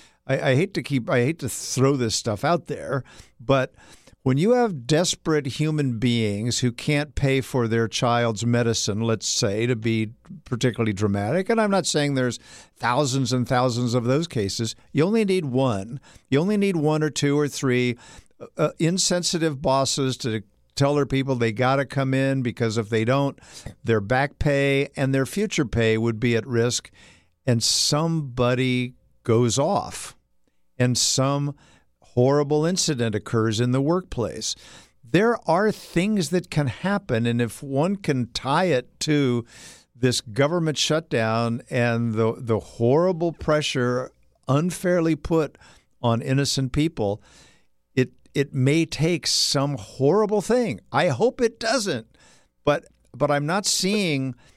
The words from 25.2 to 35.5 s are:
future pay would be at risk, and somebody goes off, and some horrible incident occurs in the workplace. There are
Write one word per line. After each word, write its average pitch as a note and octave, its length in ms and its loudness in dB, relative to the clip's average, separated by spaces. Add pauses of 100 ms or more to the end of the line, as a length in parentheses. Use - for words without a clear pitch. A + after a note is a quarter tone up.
future G3 380 -2
pay A2+ 320 2
would A2+ 240 0
be A#2 160 2
at A2 100 -2
risk, A#2 440 -2 (560)
and A#2 160 2
somebody B2+ 1300 0 (300)
goes A#2 360 2
off, D3+ 560 -2 (640)
and B2 160 2
some C#3+ 600 0 (440)
horrible C#3+ 640 2
incident A#2+ 520 0
occurs A2 420 0
in B2 140 2
the C3 80 2
workplace. E3 760 -2 (480)
There G#3 340 2 (120)
are G3 240 2